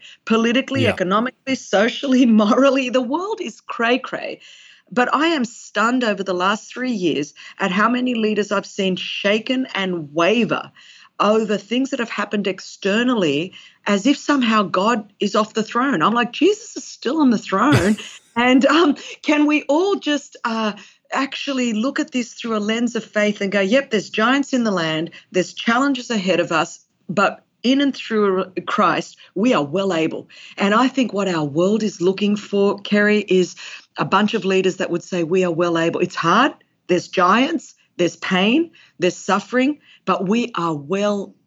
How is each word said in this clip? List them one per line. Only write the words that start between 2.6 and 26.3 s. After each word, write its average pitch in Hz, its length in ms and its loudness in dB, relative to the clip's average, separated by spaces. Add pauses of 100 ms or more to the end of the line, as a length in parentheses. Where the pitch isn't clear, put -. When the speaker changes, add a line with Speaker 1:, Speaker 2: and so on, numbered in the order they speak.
Speaker 1:
The 254 120 2
world 349 400 -4
is - 200 -10
cray-cray. - 800 -4 (520)
But 240 220 0
I 294 140 2
am 302 180 0
stunned 233 580 -2
over 202 200 -2
the 190 100 -4
last 190 400 -2
three 254 180 -4
years 156 440 -2 (240)
at 190 120 0
how 214 180 2
many 247 260 -2
leaders 214 360 -2
I've 202 140 -2
seen 190 300 -2
shaken 220 800 -2
and 175 380 -4
waver 175 580 0 (480)
over 208 380 2
things 247 320 -4
that 262 100 -6
have 226 100 -4
happened 208 380 -4
externally 190 1080 -2 (320)
as 202 220 0
if 277 100 4
somehow 226 460 2
God 202 560 0
is 208 160 -2
off 214 180 0
the 214 100 -2
throne. 240 380 -2
I'm 196 120 2
like, 240 180 0
"Jesus - 460 0
is 302 60 -14
still - 380 -6
on 269 100 6
the 214 60 2
throne." 208 640 2
Speaker 2:
<laughs> - 60 -14 (280)
Speaker 1:
And, 247 320 4
um, 302 280 4 (260)
can 294 260 2
we 294 160 2
all 370 320 2
just, - 500 -4
uh, 220 260 -2 (400)
actually 262 600 -4
look 240 260 -2
at 302 120 -4
this 240 240 -6
through 226 200 -6
a 214 40 0
lens 226 360 -2
of 220 80 -4
faith 208 380 -2
and 196 100 -2
go, 208 80 0
"Yep, 226 320 2
there's - 180 -2
giants 262 440 0
in 247 100 2
the 220 80 0
land, 165 380 -2 (240)
there's - 180 0
challenges 247 580 -2
ahead 185 300 0